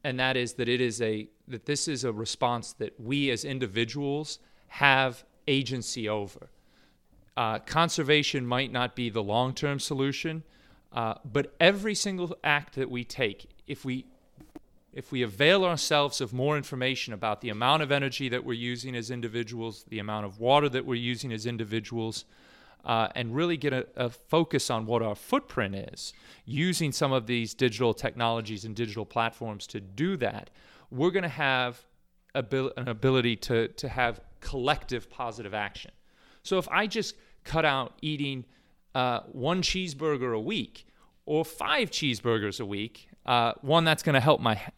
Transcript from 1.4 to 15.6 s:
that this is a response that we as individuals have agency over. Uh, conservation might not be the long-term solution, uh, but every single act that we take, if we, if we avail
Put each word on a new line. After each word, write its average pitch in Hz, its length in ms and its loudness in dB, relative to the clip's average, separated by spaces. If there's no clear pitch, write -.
that 120 160 -12
this 147 240 -2
is 131 160 -2
a 120 80 0
response 113 640 -2
that - 260 -6
we 135 300 2
as 117 140 0
individuals 135 920 -2
have 135 560 4
agency 127 640 -2
over. 104 420 -6
Uh, 110 260 -2
conservation 147 840 2
might 123 260 0
not 123 220 0
be 120 140 -2
the 107 140 0
long-term 127 560 0
solution, 139 640 -2
uh, 113 320 -2
but 131 380 -2
every 202 340 6
single 180 480 -4
act 147 340 0
that 131 140 -2
we 123 140 -4
take, 110 420 -4
if - 180 -10
we, 127 220 -4
if - 180 -10
we 135 80 0
avail 143 460 4